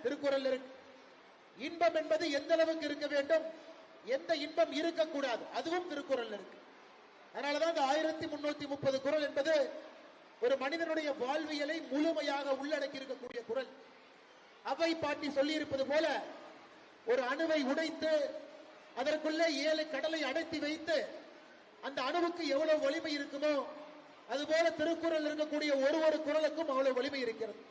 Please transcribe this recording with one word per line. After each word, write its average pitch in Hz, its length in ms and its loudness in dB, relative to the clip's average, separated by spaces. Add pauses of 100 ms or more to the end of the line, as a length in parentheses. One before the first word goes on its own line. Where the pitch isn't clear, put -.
திருக்குறள் 277 460 0
இருக்கு. 262 220 -2 (960)
இன்பம் 330 320 2
என்பது 320 260 0 (120)
எந்த 294 180 0
அளவுக்கு 320 320 2
இருக்க 294 260 -4
வேண்டும், 302 320 2 (720)
எந்த 330 160 -2 (140)
இன்பம் 302 340 2
இருக்கக்கூடாது, 285 640 0 (160)
அதுவும் 349 320 -2
திருக்குறள் 262 460 -4
இருக்கு. 190 200 -14 (760)
அதனாலதான் 294 400 0
இந்த 302 180 2
ஆயிரத்தி 320 420 2
முன்னூத்தி 294 400 -4
முப்பது 269 320 0
குறள் 294 240 2
என்பது 294 260 2 (920)
ஒரு 262 180 4
மனிதனுடைய 320 460 0 (140)
வாழ்வியலை 302 540 -2 (160)
முழுமையாக 285 680 0
உள்ளடக்கி 285 400 -2
இருக்கக்கூடிய 254 480 -8
குறள். 247 220 -4 (1000)
அவை 330 200 2 (120)
பாட்டி 294 240 -2 (120)
சொல்லி 294 200 4
இருப்பது 277 340 0
போல, 320 120 4 (1080)
ஒரு 262 100 4 (100)
அணுவை 311 280 2 (120)
உடைத்து 311 420 0 (880)
அதற்குள்ளே 311 480 2 (180)
ஏழு 311 160 2 (120)
கடலை 311 340 -2
அடைத்து 320 280 -2 (100)
வைத்து 311 300 -2 (880)
அந்த 277 120 -6 (100)
அணுவுக்கு 339 340 0 (120)
எவ்வளவு 311 320 4
வலிமை 320 320 -2
இருக்குமோ, 285 360 0 (800)
அதுபோல 311 320 2 (140)
திருக்குறள் 320 500 2
இருக்கக்கூடிய 302 420 0 (140)
ஒரு 302 120 4 (100)
ஒரு 302 180 4
குறளுக்கும் 302 480 0
அவ்வளவு 262 260 2
வலிமை 277 280 -2
இருக்கிறது. 220 440 -6